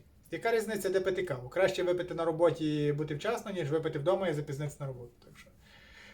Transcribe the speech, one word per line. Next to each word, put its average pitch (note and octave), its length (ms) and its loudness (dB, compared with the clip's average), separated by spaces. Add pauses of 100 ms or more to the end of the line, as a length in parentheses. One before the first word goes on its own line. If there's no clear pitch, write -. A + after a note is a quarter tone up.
(300)
Яка F#3+ 220 -2
різниця, G#3+ 360 0
де F#3+ 120 4
пити F#3 220 0
каву? B2+ 260 -6
Краще F3 340 2
випити F3 320 0
на E3 100 0
роботі D#3 600 2
і D3 60 4
бути D3 220 -2
вчасно, A3 360 -4
ніж E3+ 200 -2
випити D#3 280 0
вдома F#3 300 2
і D#3+ 60 2
запізнитися D3 460 -6
на C#3+ 60 -6
роботу. B2 260 -10 (120)
Так - 140 -20
що - 100 -20 (640)